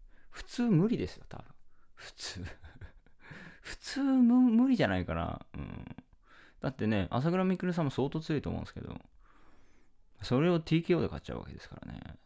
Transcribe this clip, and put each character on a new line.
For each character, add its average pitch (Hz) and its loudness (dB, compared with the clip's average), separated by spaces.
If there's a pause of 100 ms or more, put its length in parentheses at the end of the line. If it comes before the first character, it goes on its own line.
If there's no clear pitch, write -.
(300)
普 - -14
通 - -4
無 196 6
理 233 0
で - -4
す - -10
よ、 - -18
多 - -12
分。 - -14 (500)
普 - -18
通。 - -12 (600)
<laughs> - -20
普 - -12
通 - -6
む-、 262 8 (180)
無 240 6
理 254 4
じ 165 4
ゃ 104 4
な 95 2
い 90 -2
か 85 -2
な。 82 -4 (140)
う - -12
ん。 - -12 (640)
だ - -2
っ 139 -4
て - -2
ね、 107 2
朝 135 0
倉 185 2
未 185 0
来 180 -2
さ 170 -2
ん 156 2
も 135 -2
相 135 -2
当 156 -4
強 156 -2
い - -2
と 85 -6
思 87 -4
う - -8
ん - -8
で - -10
す - -16
け - -10
ど、 - -10 (1300)
そ - 0
れ 175 4
を 170 2
テ 160 0
ィ 170 2
ー - -12
ケ 180 2
ー 160 4
オ - 0
ー - 0
で 104 0
勝 - -10
っ - -20
ち - -10
ゃ 58 -8
う - -8
わ - -12
け - -14
で - -16
す - -18
か - -16 (100)
ら - -12
ね。 - -14 (240)